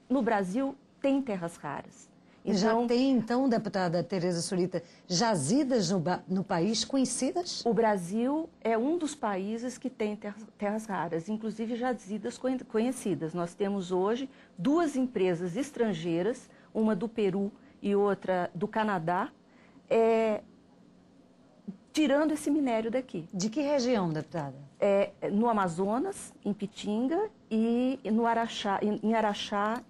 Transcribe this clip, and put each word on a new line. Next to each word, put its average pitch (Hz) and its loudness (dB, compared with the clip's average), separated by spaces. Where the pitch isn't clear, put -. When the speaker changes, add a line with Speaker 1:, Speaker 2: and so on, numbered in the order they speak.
Speaker 1:
no 262 2
Brasil 214 0
tem 269 2
terras 180 -4
raras. - -10
Speaker 2:
E 214 0
já 214 4
Speaker 1:
Então, 233 4
Speaker 2:
tem, 254 4
então, 247 2
deputada 185 0
Tereza 170 0
Surita, 180 -2
jazidas 214 2
no 196 2
ba-, 175 -2
no 185 0
país 196 0
conhecidas? 269 -2
Speaker 1:
O 233 2
Brasil 220 0
é 226 2
um 294 2
dos 311 -4
países 220 -4
que 254 -8
tem 208 -4
ter-, 208 -10
terras 214 -2
raras, 170 -4
inclusive 220 -4
jazidas 226 -4
conhe-, 254 -2
conhecidas. 208 -2
Nós 175 -4
temos 196 -2
hoje 214 0
duas 294 2
empresas 185 0
estrangeiras, 190 -2
uma 214 2
do 220 -4
Peru 196 0
e 202 2
outra 190 2
do 175 -4
Canadá, 202 0
é, 226 4
tirando 302 4
esse 302 -2
minério 240 2
daqui. 214 -4
Speaker 2:
De 196 -2
que 262 -4
região, 254 2
deputada? 151 -6
Speaker 1:
É, 202 2
no 226 2
Amazonas, 208 -2
em 208 0
Pitinga, 247 -2
e 233 2
no 220 2
Araxá, 226 0
em, 214 0
em 220 2
Araxá, 214 0